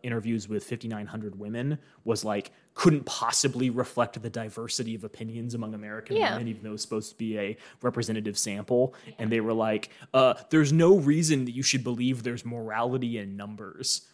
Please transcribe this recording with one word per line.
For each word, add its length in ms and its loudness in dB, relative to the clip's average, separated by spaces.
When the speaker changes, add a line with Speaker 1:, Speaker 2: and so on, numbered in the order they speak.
Speaker 1:
interviews 460 -2
with 160 -4
fifty-nine 420 -8
hundred 320 -10
women, 400 -4
was, 220 0
like, 260 -2
couldn't 320 4
possibly 640 0
reflect 500 -2
the 100 -8
diversity 640 -6
of 80 -12
opinions 500 -8
among 200 -6
American 420 -6
Speaker 2:
Yeah. 160 4
Speaker 1:
women, 160 -4
even 160 -8
though 80 -8
it's 100 -8
supposed 280 -6
to 60 -20
be 220 -4
a 180 -4
representative 560 -2
sample. 580 0
And 140 -2
they 100 2
were 140 0
like, 360 0
uh, 220 6
"There's 220 6
no 240 10
reason 480 4
that 80 -6
you 100 -4
should 220 2
believe 400 0
there's 200 -6
morality 720 -2
in 200 -8
numbers." 760 -6